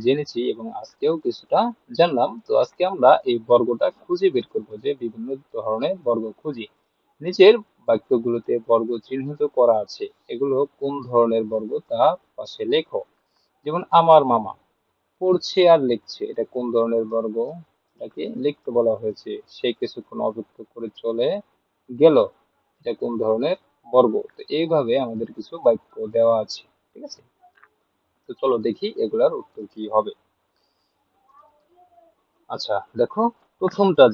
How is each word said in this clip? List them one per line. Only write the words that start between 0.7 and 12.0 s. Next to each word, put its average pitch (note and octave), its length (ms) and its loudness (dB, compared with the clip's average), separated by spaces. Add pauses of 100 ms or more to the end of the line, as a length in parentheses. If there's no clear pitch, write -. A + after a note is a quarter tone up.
আজকেও C#3+ 340 -4 (100)
কিছুটা C3+ 360 -2 (380)
জানলাম। D#3 320 2 (140)
তো - 80 -6 (100)
আজকে - 280 -6
আমরা C#3 200 6 (200)
এই A#2+ 60 2 (120)
বর্গটা A#2+ 380 2 (140)
খুঁজে F3+ 340 0
বের A#2+ 180 -4
করব - 160 -8 (140)
যে C3+ 80 -4 (120)
বিভিন্ন A2+ 260 -8 (240)
ধরনের A2+ 420 -4 (100)
বর্গ A#2 200 0 (160)
খুঁজি। B2 260 -10 (560)
নিচের F#3 320 8 (300)
বাক্যগুলোতে A#2 720 0 (120)
বর্গ A2+ 240 2 (140)
চিহ্নিত C3+ 380 -8 (120)
করা A#2+ 200 4 (100)
আছে, - 200 -12 (280)
এগুলো C3 240 -4 (220)
কোন C#3 140 -6 (160)
ধরনের A#2 360 2
বর্গ A2 260 -6 (180)
তা A#2 140 -2 (320)